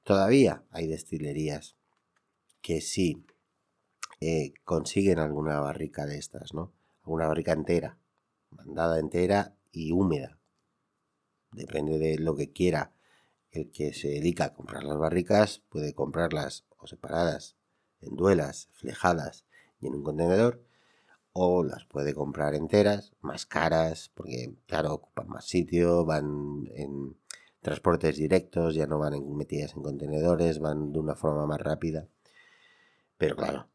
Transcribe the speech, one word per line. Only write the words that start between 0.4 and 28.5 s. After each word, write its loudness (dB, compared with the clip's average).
hay -4
destilerías -6
que -2
sí, -2
eh, -2
consiguen 2
alguna -2
barrica -6
de -8
estas, -14
¿no? -10
Alguna 0
barrica 0
entera, 0
mandada -2
entera 2
y -4
húmeda. 0
Depende -2
de 2
lo 0
que -4
quiera 0
el -8
que -4
se -6
dedica 0
a -6
comprar -12
las -4
barricas, 2
puede -6
comprarlas -2
o -20
separadas, -2
en -12
duelas, 2
flejadas -2
y -6
en -6
un -8
contenedor, 2
o 4
las -6
puede -4
comprar -2
enteras, 4
más -8
caras, 0
porque, -10
claro, 0
ocupan -10
más -12
sitio, 4
van -2
en -8
transportes 0
directos, 0